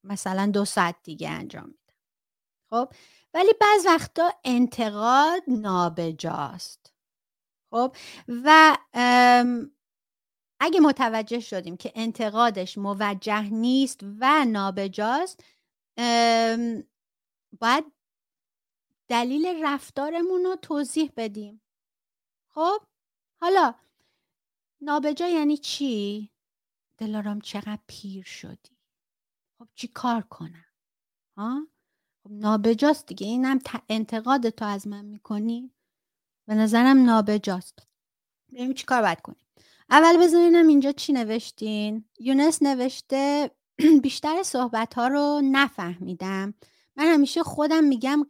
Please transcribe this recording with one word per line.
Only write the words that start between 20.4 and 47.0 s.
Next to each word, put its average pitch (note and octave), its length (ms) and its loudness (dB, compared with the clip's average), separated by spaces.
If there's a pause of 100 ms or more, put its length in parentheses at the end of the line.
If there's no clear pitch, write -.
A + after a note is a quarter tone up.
رو F#4 120 -4
توضیح D4 600 -6
بدیم. G#3+ 440 -12 (880)
خب، F4+ 320 -4 (600)
حالا E4+ 340 2 (1080)
نابجا D4 480 -2
یعنی D4+ 280 0
چی؟ G#3+ 760 -6 (680)
«دلارام G#3+ 420 -8
چقدر G#3 380 -10 (100)
پیر F#3+ 360 -16
شدی.» - 540 -20 (800)
خب A#3 160 -20
چی - 140 -12
کار A#3 340 -4
کنم؟ E3 420 -20 (720)
ها؟ C4 300 -8 (560)
خب G3+ 80 -20
نابجاست A3 760 0
دیگه. G3 220 -12
اینم B3+ 300 -2
ت-، - 320 -10
انتقاد A3+ 600 -2
تو A3 140 -8
از G3+ 240 -6
من G3+ 180 -14
می‌کنی؟ A3 640 -8 (760)
به G#3+ 60 -2
نظرم A#3+ 520 4
نابجاست. G#3 800 -2 (640)
ببینیم B3+ 220 -6
چی - 120 -12
کار B3 160 0
باید F3 200 -2
کنیم. - 240 -20 (440)
اول E4 280 8
بذار E4+ 240 6
ببینم E4+ 260 8
اینجا C#4+ 240 4
چی C#4 220 -4
نوشتین. G#3+ 880 -4 (160)
یونس C#4 420 2
نوشته C#4 880 -2 (280)
<clears throat> D4+ 260 6
«بیشتر D#4 380 -4
صحبت‌ها A#3+ 640 -4
رو D4 360 0
نفهمیدم. F#3+ 1080 -2 (420)
من C#4+ 100 -2